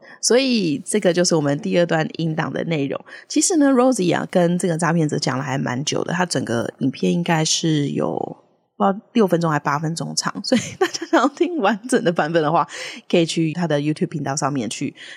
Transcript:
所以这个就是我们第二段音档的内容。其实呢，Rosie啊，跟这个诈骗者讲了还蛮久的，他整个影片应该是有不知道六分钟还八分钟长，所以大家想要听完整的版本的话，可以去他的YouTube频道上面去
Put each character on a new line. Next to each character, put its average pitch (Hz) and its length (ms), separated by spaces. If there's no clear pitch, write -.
所 233 180
以 226 400
这 - 220
个 185 120
就 175 120
是 175 100
我 156 60
们 143 180
第 190 220
二 175 40
段 160 320
音 160 160
档 156 200
的 - 120
内 151 220
容。 - 180
其 - 140
实 349 160
呢， 285 140
Rosie 240 460
啊， - 140
跟 175 260
这 180 120
个 160 100
诈 165 140
骗 160 160
者 151 100
讲 135 180
了 131 60
还 139 160
蛮 135 260
久 - 200
的， - 80
他 180 120
整 143 200
个 113 340
影 139 120
片 180 220
应 175 120
该 165 200
是 156 440
有 - 280
不 208 80
知 196 80
道 202 80
六 220 140
分 175 140
钟 165 100
还 147 80
八 160 220
分 160 160
钟 156 180
长， - 180
所 262 120
以 - 40
大 370 80
家 - 200
想 311 140
要 - 100
听 339 280
完 208 180
整 247 160
的 170 80
版 160 200
本 165 80
的 151 120
话， 160 140
可 180 80
以 165 80
去 160 260
他 175 140
的 147 140
YouTube 151 260
频 151 160
道 139 140
上 143 160
面 123 180
去 - 240